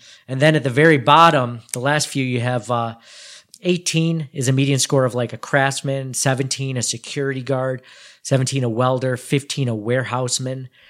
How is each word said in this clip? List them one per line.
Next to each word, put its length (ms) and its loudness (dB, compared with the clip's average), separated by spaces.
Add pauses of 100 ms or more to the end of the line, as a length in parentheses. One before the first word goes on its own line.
(280)
And 140 -4
then 140 6
at 80 0
the 60 0
very 280 6
bottom, 640 4 (120)
the 60 -4
last 300 0
few 140 -2
you 180 -2
have, 280 -4
uh, 260 -2 (680)
eighteen 720 -2
is 160 -2
a 40 4
median 240 2
score 280 2
of, 100 -2
like, 180 -4
a 40 -10
craftsman, 760 -2
seventeen 640 -2
a 60 -2
security 580 -6
guard, 400 -4 (400)
seventeen 420 0
a 60 0
welder, 480 0
fifteen 520 -4
a 40 -2
warehouseman, 960 -4 (200)